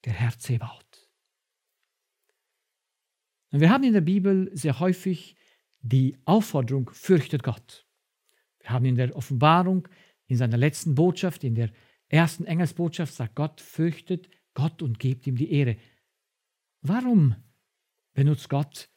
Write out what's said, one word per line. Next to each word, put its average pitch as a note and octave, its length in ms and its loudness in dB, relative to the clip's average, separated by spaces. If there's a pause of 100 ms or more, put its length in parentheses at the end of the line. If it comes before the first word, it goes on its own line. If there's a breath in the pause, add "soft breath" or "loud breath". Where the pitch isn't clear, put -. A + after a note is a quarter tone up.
der A#2 80 -4
Herr A#2 260 -2
Zebaoth. - 680 -8 (2500)
Und C#3+ 80 0
wir D#3+ 100 6
haben C4+ 140 4
in A#3+ 100 4
der G3 80 4
Bibel F#3+ 520 0
sehr C#3 260 -2
häufig F3+ 560 -4 (460)
die C3 440 0
Aufforderung, C#3 640 0
„Fürchtet D3+ 520 0
Gott.“ - 420 -10 (720)
Wir - 100 -20
haben B2 160 -2
in B2+ 100 0
der B2 200 -2
Offenbarung, E3 720 2 (400 soft breath)
in B2+ 100 0
seiner A#2 180 0
letzten C#3+ 400 0
Botschaft, F3 480 0
in A#2 120 -2
der A2+ 160 -2 (360 soft breath)
ersten E3 380 0
Engelsbotschaft, E3+ 680 -4
sagt A#2 220 -8
Gott, D#3 240 -6
„Fürchtet E3+ 720 -6 (240 soft breath)
Gott D#3 280 -4
und A#2+ 180 -4
gebt B2+ 280 -4
ihm B2+ 80 -2
die D3 160 -4
Ehre.“ C3+ 260 0 (1040 soft breath)
Warum F#3+ 540 2 (800)
benutzt C#3+ 360 0
Gott C#3+ 480 -6